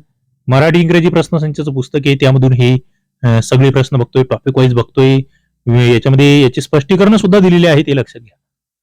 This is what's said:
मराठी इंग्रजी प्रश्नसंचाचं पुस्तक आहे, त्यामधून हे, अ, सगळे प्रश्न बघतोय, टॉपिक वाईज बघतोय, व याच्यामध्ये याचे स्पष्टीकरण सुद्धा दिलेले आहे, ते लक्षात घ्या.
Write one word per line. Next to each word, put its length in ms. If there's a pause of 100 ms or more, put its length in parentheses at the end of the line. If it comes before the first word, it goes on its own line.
(480)
मराठी 320
इंग्रजी 300
प्रश्नसंचाचं 640
पुस्तक 320
आहे, 100
त्यामधून 380
हे, 240 (460)
अ, 180
सगळे 280
प्रश्न 280
बघतोय, 260
टॉपिक 340
वाईज 160
बघतोय, 440 (500)
व 40
याच्यामध्ये 680
याचे 200
स्पष्टीकरण 540
सुद्धा 240
दिलेले 280
आहे, 160
ते 120
लक्षात 260
घ्या. 160 (460)